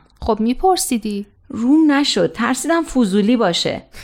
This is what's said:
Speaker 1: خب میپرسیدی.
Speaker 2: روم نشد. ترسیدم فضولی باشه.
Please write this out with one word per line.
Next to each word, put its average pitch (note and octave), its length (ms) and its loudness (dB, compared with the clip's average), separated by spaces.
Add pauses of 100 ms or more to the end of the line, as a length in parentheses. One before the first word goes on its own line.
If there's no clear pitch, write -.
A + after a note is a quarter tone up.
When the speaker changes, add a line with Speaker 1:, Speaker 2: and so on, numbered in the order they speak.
(200)
Speaker 1:
خب G#3+ 200 -2
میپرسیدی. A3+ 840 -2 (220)
Speaker 2:
روم C#4+ 440 4
نشد. C#4 400 0
ترسیدم C4 500 -2
فضولی G#3+ 540 2
باشه. E3+ 460 -2 (220)